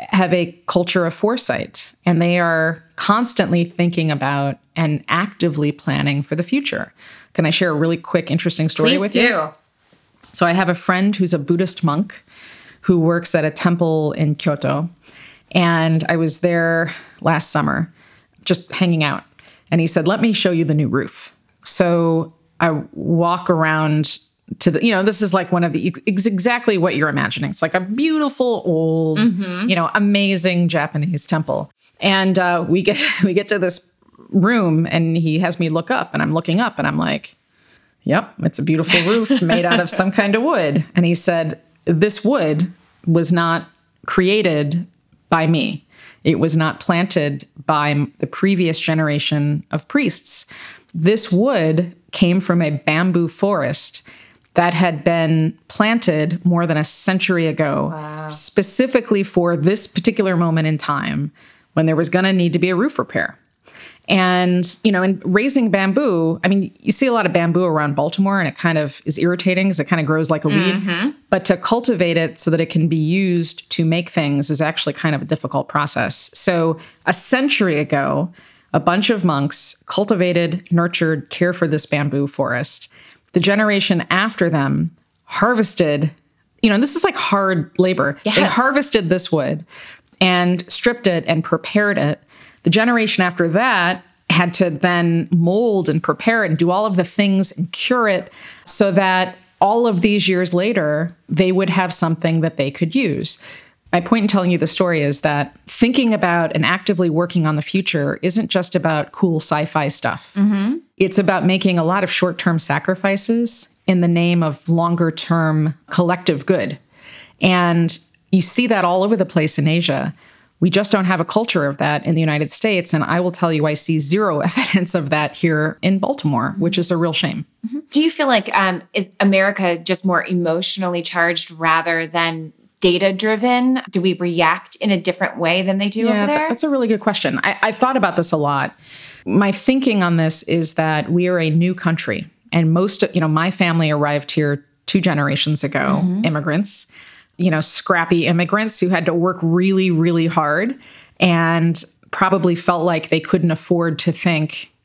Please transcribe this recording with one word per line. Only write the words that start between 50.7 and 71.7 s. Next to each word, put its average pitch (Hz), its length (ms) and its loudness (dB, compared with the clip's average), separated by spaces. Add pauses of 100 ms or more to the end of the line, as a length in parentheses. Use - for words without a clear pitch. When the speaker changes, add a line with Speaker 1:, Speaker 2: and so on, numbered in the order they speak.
Speaker 1:
This 190 380 0
wood 175 640 0 (160)
came 180 280 2
from 175 220 0
a 151 80 0 (160)
bamboo 170 420 2
forest 156 760 -2 (520)
that 175 200 2
had 165 300 0
been 160 540 2 (100)
planted 175 800 0
more 170 200 4
than 160 120 0
a 151 60 0
century 180 640 0
ago, 147 460 0
Speaker 2:
Wow. 156 380 -10
Speaker 1:
specifically 233 920 0
for 175 360 0
this 185 280 0
particular 190 520 0
moment 160 300 2
in 156 100 0
time 143 540 -4 (420)
when 160 140 2
there 160 100 2
was 160 120 0
gonna 185 220 2
need 175 220 2
to 170 60 0
be 180 100 2
a 185 60 0
roof 240 220 0
repair." - 400 -4 (720)
And, 180 760 2
you 220 80 4
know, 185 100 0
in 190 240 0
raising 226 460 2
bamboo, 190 720 0
I 180 40 2
mean, 196 320 0
you 214 120 -2
see 269 160 0
a 247 40 2
lot 220 140 0
of 170 80 0
bamboo 170 320 0
around 151 300 0
Baltimore 190 440 0
and 165 80 0
it 135 80 -6
kind 165 220 0
of 147 280 -4
is 147 120 -4
irritating 180 500 0
'cause 180 120 -2
it 143 60 -2
kind 165 140 -2
of 147 60 -2
grows 156 240 0
like 160 160 -2
a - 20 2
weed. 175 280 2
Speaker 2:
Mm-hmm. 196 340 -2 (220)
Speaker 1:
But 190 140 2
to 180 120 2
cultivate 185 580 -2